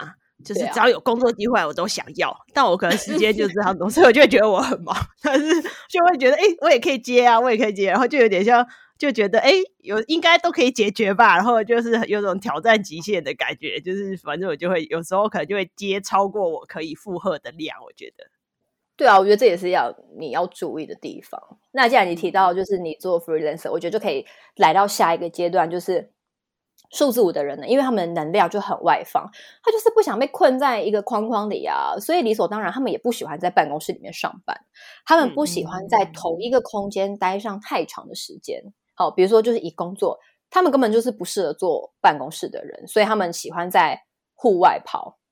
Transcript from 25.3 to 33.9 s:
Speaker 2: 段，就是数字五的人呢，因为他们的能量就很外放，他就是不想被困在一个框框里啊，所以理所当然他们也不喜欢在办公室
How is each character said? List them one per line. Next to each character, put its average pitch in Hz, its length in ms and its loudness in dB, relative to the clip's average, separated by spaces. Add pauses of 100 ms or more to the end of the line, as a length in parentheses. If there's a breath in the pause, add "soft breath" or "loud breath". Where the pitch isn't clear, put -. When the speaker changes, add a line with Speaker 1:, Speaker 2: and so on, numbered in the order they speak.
Speaker 2:
段， 170 180 0
就 175 100 -6
是 175 320 -4 (800)
数 285 220 0
字 233 100 2
五 180 100 4
的 151 140 -4
人 143 140 -8
呢， 143 80 -14
因 247 100 2
为 277 60 2
他 262 80 -2
们 190 240 0
的 160 80 -4
能 156 80 -8
量 175 180 2
就 208 100 -6
很 196 220 -6
外 160 240 2
放， - 240 -6 (320 loud breath)
他 453 100 0
就 440 60 2
是 440 140 2
不 453 100 2
想 214 160 0
被 262 80 0
困 262 320 2
在 254 240 0
一 180 80 -2
个 208 140 0
框 220 240 -4
框 214 200 -2
里 170 160 -6
啊， 69 360 -4
所 311 160 -2
以 349 80 0
理 220 100 2
所 214 140 -2
当 208 120 -6
然 196 120 -4
他 226 80 -8
们 247 120 -2
也 127 60 -4
不 240 140 -4
喜 - 120 -6
欢 156 160 -10
在 180 120 -2
办 156 180 2
公 147 100 -6
室 - 140 -8